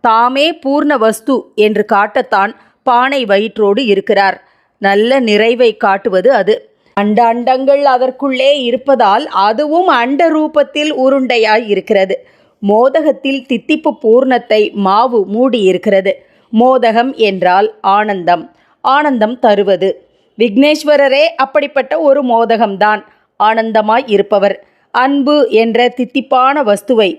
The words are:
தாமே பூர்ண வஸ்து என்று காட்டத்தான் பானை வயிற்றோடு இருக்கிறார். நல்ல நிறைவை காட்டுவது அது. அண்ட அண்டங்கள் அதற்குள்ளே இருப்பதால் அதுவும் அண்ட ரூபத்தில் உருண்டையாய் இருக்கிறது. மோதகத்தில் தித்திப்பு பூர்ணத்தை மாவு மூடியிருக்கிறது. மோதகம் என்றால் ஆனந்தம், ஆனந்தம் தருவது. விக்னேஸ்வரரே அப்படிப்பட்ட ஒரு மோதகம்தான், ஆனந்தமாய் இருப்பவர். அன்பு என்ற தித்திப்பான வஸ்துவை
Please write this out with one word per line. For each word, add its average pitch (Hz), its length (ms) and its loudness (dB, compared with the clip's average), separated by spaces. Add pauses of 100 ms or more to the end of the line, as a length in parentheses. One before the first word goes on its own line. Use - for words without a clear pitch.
தாமே 247 420 0 (120)
பூர்ண 294 400 -2
வஸ்து 220 380 -2 (200)
என்று 214 300 0
காட்டத்தான் 208 680 -2 (340)
பானை 262 400 0
வயிற்றோடு 202 600 0
இருக்கிறார். 196 520 0 (440)
நல்ல 208 380 0
நிறைவை 233 580 2
காட்டுவது 196 540 0
அது. 214 240 2 (420)
அண்ட 208 260 0
அண்டங்கள் 254 640 0
அதற்குள்ளே 262 640 0 (120)
இருப்பதால் 240 640 0 (140)
அதுவும் 294 540 0
அண்ட 269 360 0
ரூபத்தில் 302 680 -2
உருண்டையாய் 247 720 0
இருக்கிறது. 190 500 -2 (440)
மோதகத்தில் 269 840 0
தித்திப்பு 302 540 -4
பூர்ணத்தை 240 640 2 (180)
மாவு 214 480 0
மூடியிருக்கிறது. 196 880 0 (380)
மோதகம் 240 600 2 (100)
என்றால் 190 460 0 (200)
ஆனந்தம், 190 560 -2 (380)
ஆனந்தம் 254 560 0
தருவது. 196 520 0 (460)
விக்னேஸ்வரரே 285 880 2 (120)
அப்படிப்பட்ட 277 640 -2
ஒரு 285 220 2
மோதகம்தான், 214 800 0 (360)
ஆனந்தமாய் 220 680 0
இருப்பவர். 202 500 0 (360)
அன்பு 277 400 0 (180)
என்ற 226 260 0 (100)
தித்திப்பான 262 760 -2
வஸ்துவை 214 440 0 (120)